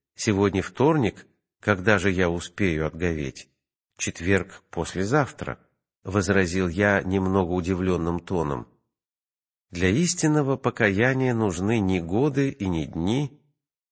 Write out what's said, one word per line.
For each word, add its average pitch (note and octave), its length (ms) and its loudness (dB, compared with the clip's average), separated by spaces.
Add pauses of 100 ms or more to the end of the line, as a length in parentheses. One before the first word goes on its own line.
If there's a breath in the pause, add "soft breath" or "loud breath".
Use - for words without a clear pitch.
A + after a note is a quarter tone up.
(160)
сегодня G2 460 0
вторник, C3+ 640 0 (320)
когда G2+ 400 2
же F#2+ 120 0
я F2+ 180 2
успею E2+ 580 -2
отговеть?» D#2 640 -4 (480)
«Четверг - 720 -2
послезавтра», F#2+ 920 -4 (440)
возразил F#2 640 0
я G2 340 2
немного F#2 500 0
удивлённым F2 680 0
тоном. D2 480 -4 (1040)
«Для F2+ 180 0
истинного D3+ 680 2
покаяния A#2+ 760 2
нужны G#2 460 0
не F#2+ 200 2
годы C3 500 0
и - 180 -6
не E2 180 -2
дни, A2 560 -4 (500)